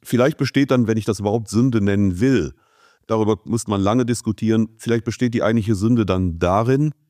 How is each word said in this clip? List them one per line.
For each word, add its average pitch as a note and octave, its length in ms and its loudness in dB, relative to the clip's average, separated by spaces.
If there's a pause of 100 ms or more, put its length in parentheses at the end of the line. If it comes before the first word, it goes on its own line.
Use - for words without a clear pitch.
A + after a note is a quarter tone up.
vielleicht B2+ 360 0
besteht C#3 340 0
dann, B2 160 2
wenn A2 100 0
ich G#2+ 80 -4
das G2+ 140 -2
überhaupt G#2 300 -2
Sünde A#2 320 2
nennen G2 400 0
will, A2 320 0 (540)
darüber A2 380 0
müsste A2+ 240 -4
man G2+ 120 0
lange A2+ 240 2
diskutieren, A2 720 0
vielleicht A#2 280 -2
besteht A#2+ 280 -2
die G#2+ 100 -2
eigentliche A2 320 0
Sünde A2 300 2
dann F#2 340 -2
darin, A#2 520 2 (180)